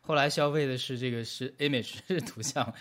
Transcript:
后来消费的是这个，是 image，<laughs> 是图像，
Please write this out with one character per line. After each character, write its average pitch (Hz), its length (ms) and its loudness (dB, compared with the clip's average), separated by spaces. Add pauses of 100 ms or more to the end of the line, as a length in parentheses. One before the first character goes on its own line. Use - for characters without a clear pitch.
后 156 120 -2
来 143 160 6
消 147 220 2
费 147 160 2
的 127 100 0
是 123 220 -4
这 127 100 0
个， 117 140 -2
是 127 300 -6
image， 139 500 0
<laughs> - 20 -
是 185 140 0
图 117 220 -6
像， - 200 0 (200)